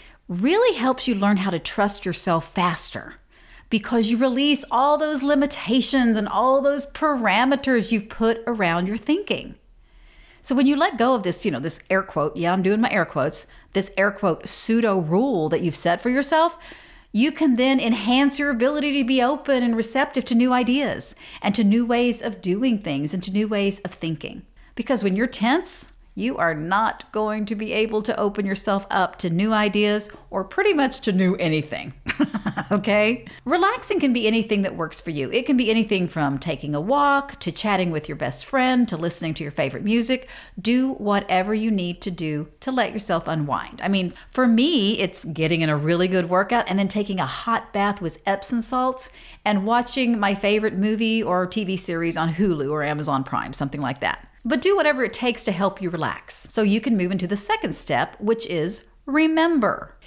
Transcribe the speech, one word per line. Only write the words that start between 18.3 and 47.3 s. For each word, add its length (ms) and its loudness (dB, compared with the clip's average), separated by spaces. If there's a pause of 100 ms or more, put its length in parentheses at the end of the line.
your 100 -2
ability 440 0
to 100 0
be 180 2
open 400 2
and 140 2
receptive 500 0
to 100 2
new 180 4
ideas 640 0 (260)
and 140 0
to 100 2
new 200 4
ways 360 2
of 200 -8
doing 380 0
things 340 -4
and 100 -4
to 80 -6
new 160 0
ways 340 0
of 100 -8
thinking. 540 -8 (300)
Because 280 0
when 140 2
you're 100 2
tense, 640 0 (240)
you 220 -4
are 180 0
not 560 -2
going 340 -2
to 80 -4
be 180 -4
able 300 0
to 180 -2
open 240 0
yourself 460 -2
up 300 0
to 100 -2
new 240 0
ideas 560 2 (220)
or 120 -4
pretty 300 2
much 260 0
to 120 0
new 240 4
anything, 580 -2 (400)
<laughs> 380 -4
okay? 520 2 (220)
Relaxing 540 0
can 140 4
be 120 0
anything 380 2
that 120 -4
works 240 -6
for 120 -8
you. 200 -4
It 140 0
can 120 4
be 120 2
anything 380 2
from 320 -2
taking 340 -6
a 80 -2
walk 600 0
to 100 -4
chatting 400 0
with 180 -4
your 60 -8
best 320 -4
friend 420 2
to 80 -4
listening 380 -4
to 80 -8
your 80 -10
favorite 320 -4
music. 440 0 (320)
Do 340 2
whatever 600 0
you 160 0
need 320 -2
to 80 -6
do 380 -4 (140)
to 100 -4
let 220 0
yourself 340 -2
unwind. 560 -4
I 40 -2
mean, 240 0 (200)
for 160 2
me, 500 4
it's 260 -4
getting 380 0
in 80 2
a 80 0
really 300 2
good 240 0
workout 360 2
and 120 0
then 80 2
taking 320 -4
a 80 -2
hot 460 -4